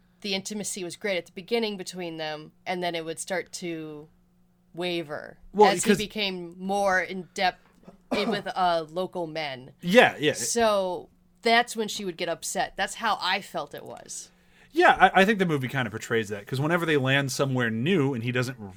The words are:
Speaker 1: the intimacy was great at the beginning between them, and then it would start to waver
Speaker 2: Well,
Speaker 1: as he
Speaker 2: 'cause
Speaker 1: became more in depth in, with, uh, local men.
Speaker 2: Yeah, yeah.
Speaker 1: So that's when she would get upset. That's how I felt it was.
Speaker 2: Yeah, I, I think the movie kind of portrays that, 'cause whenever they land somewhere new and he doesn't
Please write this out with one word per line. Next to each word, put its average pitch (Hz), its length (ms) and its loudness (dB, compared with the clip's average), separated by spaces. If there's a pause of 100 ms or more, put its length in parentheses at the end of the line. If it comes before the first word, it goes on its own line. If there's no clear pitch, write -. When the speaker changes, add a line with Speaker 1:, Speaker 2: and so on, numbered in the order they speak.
(220)
Speaker 1:
the 202 140 -4
intimacy 190 480 -6
was 165 120 -10
great 196 220 -4
at 170 80 -6
the - 60 -20
beginning 208 460 -4
between 175 400 -10
them, 156 340 -8 (140)
and 180 180 -4
then 170 120 -2
it 165 100 -6
would 160 140 -8
start - 340 -6
to 156 540 -10 (680)
waver 170 640 -6 (160)
Speaker 2:
Well, 196 180 8
Speaker 1:
as 180 120 0
he - 60 2
Speaker 2:
'cause 196 80 6
Speaker 1:
became 190 640 -6
more 196 400 2
in 175 340 -6
depth 185 280 0 (500)
in, 214 180 0
with, 202 180 -4
uh, 170 420 0
local 175 380 -4
men. 147 440 -8 (100)
Speaker 2:
Yeah, 175 380 6
yeah. 147 140 4
Speaker 1:
So 202 760 0 (320)
that's 233 340 4
when 220 120 -4
she 208 160 -8
would 175 140 -6
get 175 100 -4
upset. 165 480 -4
That's 202 200 -4
how 220 260 -2
I 185 200 -2
felt 151 320 -10
it 143 120 -14
was. - 440 -16 (420)
Speaker 2:
Yeah, 320 240 6 (200)
I, 185 60 10
I 190 40 8
think 208 140 2
the 190 80 4
movie 139 200 0
kind 127 200 -2
of 95 40 -6
portrays 110 380 -2
that, 101 160 -6
'cause 131 140 -4
whenever 165 260 2
they 156 120 4
land 135 340 2
somewhere 127 380 0
new 139 440 2
and 113 100 -4
he 123 80 -2
doesn't 123 260 -2 (200)